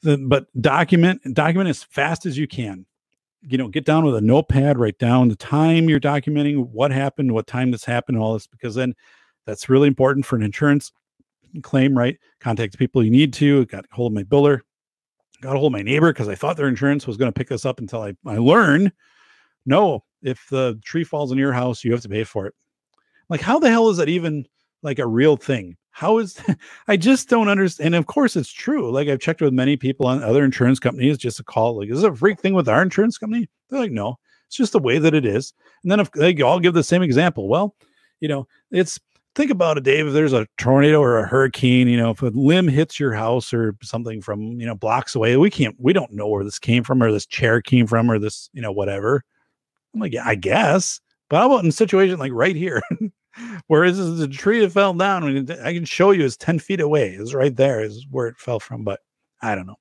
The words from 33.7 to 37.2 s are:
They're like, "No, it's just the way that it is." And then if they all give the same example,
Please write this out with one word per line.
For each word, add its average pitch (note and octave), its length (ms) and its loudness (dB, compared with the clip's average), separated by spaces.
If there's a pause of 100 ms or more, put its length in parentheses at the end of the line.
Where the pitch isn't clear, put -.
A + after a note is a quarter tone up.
They're C4+ 100 -4
like, G#3+ 120 -4
"No, A2+ 240 -6 (300)
it's - 100 -20
just B3 160 -2
the A#3 80 2
way C3 180 0
that D#3 160 2
it C#3+ 120 0
is." G#2+ 260 -4 (300)
And F#3 100 -2
then G#3 80 2
if F3+ 120 -2
they D#3 300 0
all D3+ 180 4
give F3 140 2
the E3 100 2
same F3+ 180 2
example, C3+ 460 0